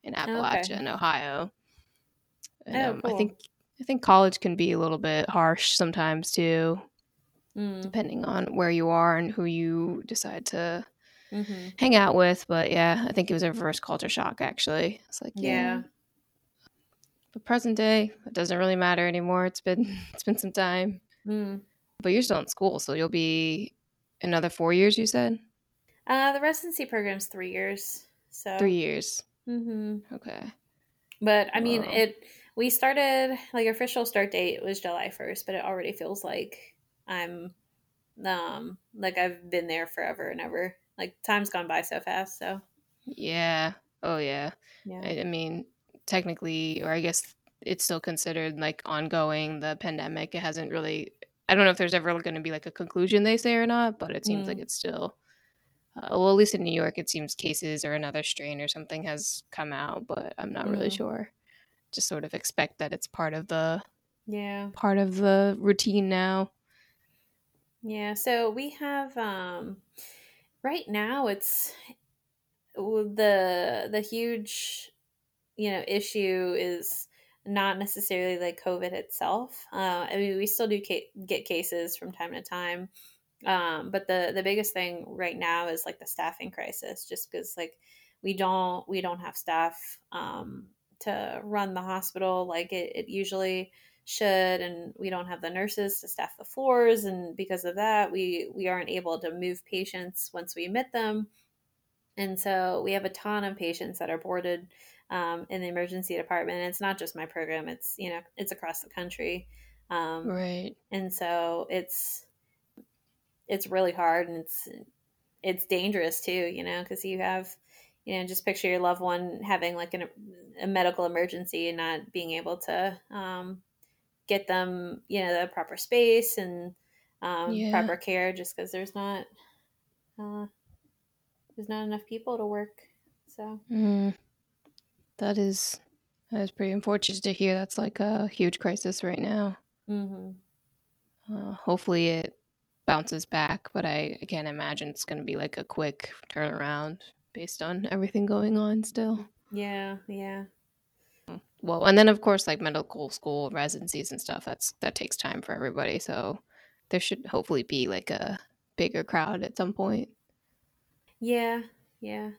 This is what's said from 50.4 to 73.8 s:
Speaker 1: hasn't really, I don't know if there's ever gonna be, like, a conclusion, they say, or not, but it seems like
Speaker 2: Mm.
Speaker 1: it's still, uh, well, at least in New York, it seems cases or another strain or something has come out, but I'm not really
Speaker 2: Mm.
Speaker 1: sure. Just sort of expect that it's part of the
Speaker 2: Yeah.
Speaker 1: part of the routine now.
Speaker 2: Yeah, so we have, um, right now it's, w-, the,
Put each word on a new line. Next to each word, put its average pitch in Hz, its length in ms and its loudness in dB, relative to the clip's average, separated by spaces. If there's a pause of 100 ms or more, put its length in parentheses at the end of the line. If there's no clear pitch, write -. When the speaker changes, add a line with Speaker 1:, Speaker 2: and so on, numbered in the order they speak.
Speaker 1:
hasn't 160 300 -4
really, 156 420 -4 (360)
I 190 60 10
don't 196 100 10
know 190 60 10
if 180 80 2
there's 180 160 2
ever 170 260 2
gonna 165 200 -4
be, 160 100 -4
like, 156 160 -6
a 165 40 -8
conclusion, 185 540 4
they 220 120 6
say, 233 180 4
or 233 120 4
not, 233 320 2
but - 160 -6
it - 120 -4
seems 202 220 0
like - 100 -4
Speaker 2:
Mm. - 20 -10
Speaker 1:
it's - 140 -6
still, - 420 -4 (800)
uh, - 160 -10
well, 190 180 6
at 196 60 10
least 208 200 8
in 175 80 0
New 170 100 0
York, 165 240 0
it - 120 -6
seems 151 260 -4
cases 156 480 -4
or 151 100 -2
another 151 280 -4
strain 143 380 -6
or 147 80 -4
something 156 360 -6
has 151 480 -4
come 151 200 -6
out, 147 340 -4
but - 320 -6
I'm - 140 -6
not - 180 -4
really 202 200 0
Speaker 2:
Mm. 196 80 -6
Speaker 1:
sure. 220 340 -6 (600)
Just - 160 -2
sort 151 160 -4
of 151 100 -10
expect - 460 -2
that 151 140 -2
it's - 140 -10
part 156 260 -2
of 160 140 -6
the 160 340 0 (440)
Speaker 2:
Yeah. 202 480 -4
Speaker 1:
part 196 240 4
of 190 180 4
the 196 440 6
routine 202 480 4
now. 190 440 2 (1300)
Speaker 2:
Yeah, 214 320 -4
so 233 360 2
we 269 200 -4
have, 277 460 -4
um, 190 640 -6 (800)
right 294 260 -4
now 220 400 0
it's, - 460 -2 (1040)
w-, 208 380 0
the, 185 800 4